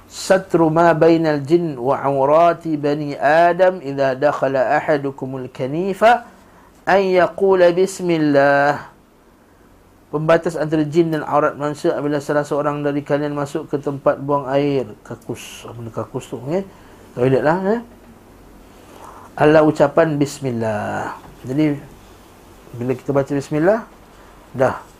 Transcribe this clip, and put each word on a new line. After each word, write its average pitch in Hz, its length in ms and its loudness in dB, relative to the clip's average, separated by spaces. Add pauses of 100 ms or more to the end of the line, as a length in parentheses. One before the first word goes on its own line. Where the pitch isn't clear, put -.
"Satru 185 640 0
ma 170 240 4
bainal 160 480 2
jin 160 320 0
wa 123 240 -2
awrati 151 800 2
bani 147 340 -2
Adam 170 680 2
idza 135 320 -2
dakhala 135 640 0
ahadukumul 135 720 -4
kanifa 190 720 0 (640)
an 190 160 4
yaqula 185 720 4
bismillah." 147 1120 2 (1200)
Pembatas 160 460 0
antara 156 320 0
jin 165 260 2
dan 151 140 -4
aurat 147 320 0
manusia 147 340 -2
apabila 143 300 -2
salah 147 240 -2
seorang 147 400 -4
dari 143 160 -2
kalian 147 320 -4
masuk 143 320 -6
ke - 160 -4
tempat 139 400 -2
buang 139 260 -2
air. 139 380 0 (160)
Kakus. - 640 -14
Apa 117 80 -16
benda 117 160 -14
kakus 123 400 -10
tu, 127 100 -10
okey? 156 220 -6 (560)
Toilet 127 240 2
lah, 156 240 2
eh? 226 140 0 (1600)
Ala 156 240 6
ucapan 151 480 2
bismillah. 113 1040 -4 (240)
Jadi, 143 320 0 (1040)
bila 123 160 -4
kita - 160 -6
baca 135 160 0
bismillah, 156 560 -2 (720)
dah 123 240 0 (220)